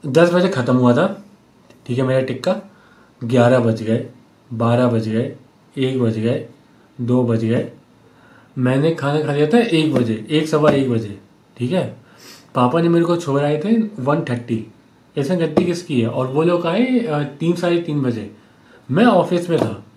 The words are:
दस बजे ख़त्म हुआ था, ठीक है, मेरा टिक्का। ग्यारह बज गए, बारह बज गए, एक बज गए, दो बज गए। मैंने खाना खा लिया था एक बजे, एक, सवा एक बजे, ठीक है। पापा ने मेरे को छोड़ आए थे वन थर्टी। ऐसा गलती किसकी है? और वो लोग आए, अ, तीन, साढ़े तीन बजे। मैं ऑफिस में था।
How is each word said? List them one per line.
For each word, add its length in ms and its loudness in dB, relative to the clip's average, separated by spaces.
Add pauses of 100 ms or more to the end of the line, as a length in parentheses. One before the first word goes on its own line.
दस 260 4
बजे 160 2
ख़त्म 280 0
हुआ 200 4
था, 260 0 (640)
ठीक 120 -4
है, 60 0
मेरा 160 2
टिक्का। 360 -4 (680)
ग्यारह 340 2
बज 240 0
गए, 280 -2 (420)
बारह 360 0
बज 200 -2
गए, 280 -4 (420)
एक 220 -2
बज 180 0
गए, 300 -2 (520)
दो 220 0
बज 220 0
गए। 280 -2 (880)
मैंने 360 2
खाना 280 -2
खा 100 -4
लिया 140 2
था 120 4
एक 360 2
बजे, 360 -2
एक, 180 0
सवा 220 4
एक 200 0
बजे, 300 -4 (360)
ठीक 160 -4
है। 240 -4 (580)
पापा 260 2
ने 80 2
मेरे 160 4
को 120 0
छोड़ 240 -2
आए 240 0
थे 180 2 (200)
वन 180 0
थर्टी। 460 -6 (520)
ऐसा 160 -2
गलती 300 0
किसकी 360 -2
है? 80 0
और 180 -4
वो 160 0
लोग 240 2
आए, 320 0
अ, 240 -2
तीन, 340 -2
साढ़े 260 0
तीन 200 -2
बजे। 340 -4 (540)
मैं 140 4
ऑफिस 460 2
में 80 0
था। 260 -4 (120)